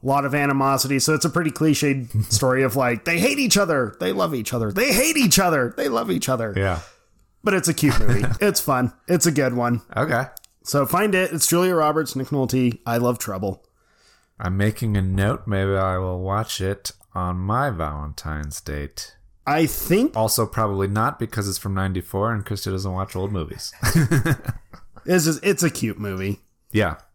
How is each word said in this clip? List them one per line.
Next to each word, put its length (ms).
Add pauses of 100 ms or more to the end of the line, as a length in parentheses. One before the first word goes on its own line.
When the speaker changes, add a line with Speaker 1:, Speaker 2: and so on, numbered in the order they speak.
Speaker 1:
A 40
lot 180
of 100
animosity. 640
So 140
it's 100
a 60
pretty 220
cliched 720
Speaker 2:
<laughs> 80
Speaker 1:
story 300
of, 120
like, 300
they 140
hate 200
each 160
other, 460
they 100
love 240
each 180
other, 200
they 180
hate 240
each 240
other, 380
they 100
love 240
each 160
other. 300
Speaker 2:
Yeah. 220 (640)
Speaker 1:
But 120
it's 160
a 40
cute 260
movie. 340
Speaker 2:
<laughs> 80
Speaker 1:
It's 180
fun. 320 (160)
It's 200
a 40
good 220
one. 280 (140)
Speaker 2:
Okay. 300 (380)
Speaker 1:
So 220
find 300
it. 160
It's 160
Julia 280
Roberts, 400
Nick 140
Nolte, 560
I 120
Love 200
Trouble. 460 (760)
Speaker 2:
I'm 200
making 400
a 40
note. 460
Maybe 300
I 220
will 200
watch 400
it 320 (220)
on 240
my 320
Valentine's 880
date. 560 (320)
Speaker 1:
I 200
think 500
Speaker 2:
Also, 300
probably 400
not 320
because 280
it's 120
from 160
ninety-four 580
and 100
Krista 280
doesn't 200
watch 240
old 160
movies. 400 (120)
<laughs> 0 (1200)
Speaker 1:
It's 180
just, 180
it's 180
a 80
cute 300
movie. 400 (320)
Speaker 2:
Yeah. 240 (200)